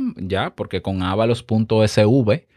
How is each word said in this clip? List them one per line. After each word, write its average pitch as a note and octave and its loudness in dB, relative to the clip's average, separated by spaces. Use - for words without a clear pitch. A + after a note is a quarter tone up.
ya, F#2+ -4
porque - -8
con F#2+ -4
avalos A2 0
punto A2 2
S G#2+ 2
V, A#2 2